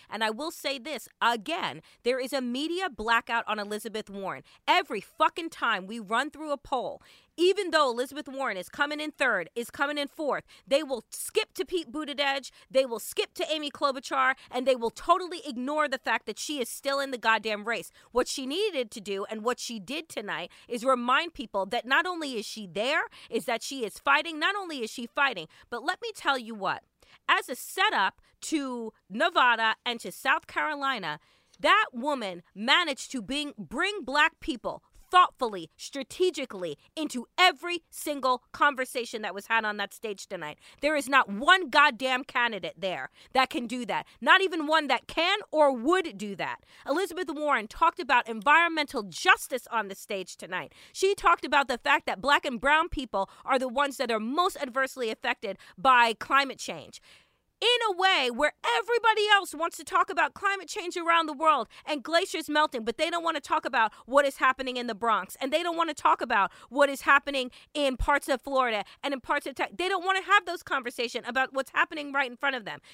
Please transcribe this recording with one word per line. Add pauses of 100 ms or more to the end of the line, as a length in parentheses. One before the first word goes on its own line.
And
I
will
say
this (140)
again, (220)
there
is
a
media
blackout
on
Elizabeth
Warren. (260)
Every
fucking
time
we
run
through
a
poll, (380)
even
though
Elizabeth
Warren
is
coming
in
third,
is
coming
in
fourth, (220)
they
will
skip
to
Pete
Buttigieg, (220)
they
will
skip
to
Amy
Klobuchar, (160)
and
they
will
totally
ignore
the
fact
that
she
is
still
in
the
goddamn
race. (200)
What
she
needed
to
do
and
what
she
did
tonight (180)
is
remind
people
that
not
only
is
she
there, (260)
is
that
she
is
fighting,
not
only
is
she
fighting, (220)
but
let
me
tell
you
what, (480)
as
a
setup (220)
to (180)
Nevada (100)
and
to
South
Carolina, (400)
that
woman (140)
managed
to
bring,
bring
black
people (280)
thoughtfully,
strategically (160)
into (120)
every
single
conversation
that
was
had
on
that
stage
tonight. (220)
There
is
not
one
goddamn
candidate
there (220)
that
can
do
that. (140)
Not
even
one
that
can (100)
or
would
do
that. (200)
Elizabeth
Warren
talked
about
environmental
justice
on
the
stage
tonight. (180)
She
talked
about
the
fact
that
black
and
brown
people (160)
are
the
ones
that
are
most
adversely
affected (200)
by
climate
change. (580)
In (220)
a
way
where (100)
everybody (100)
else
wants
to
talk
about
climate
change
around
the
world (200)
and
glaciers
melting,
but
they
don't
want
to
talk
about (140)
what
is
happening
in
the
Bronx,
and
they
don't
want
to
talk
about (180)
what
is
happening (240)
in
parts
of
Florida (200)
and
in
parts
of
Tex-,
they
don't
want
to
have
those
conversations
about
what's
happening
right
in
front
of
them. (140)